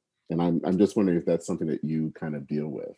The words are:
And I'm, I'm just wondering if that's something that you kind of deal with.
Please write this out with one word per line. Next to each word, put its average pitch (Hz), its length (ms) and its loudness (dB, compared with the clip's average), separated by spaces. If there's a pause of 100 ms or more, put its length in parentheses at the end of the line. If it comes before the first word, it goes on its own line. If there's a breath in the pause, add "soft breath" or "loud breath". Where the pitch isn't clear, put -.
(300)
And 85 120 0
I'm, 85 240 2
I'm 92 120 2
just 98 200 4
wondering 92 200 4
if 85 80 -2
that's 85 200 0
something 85 220 -4
that 71 160 -4
you 78 360 -2
kind 78 160 -6
of 71 120 -10
deal 76 200 -4
with. - 300 -10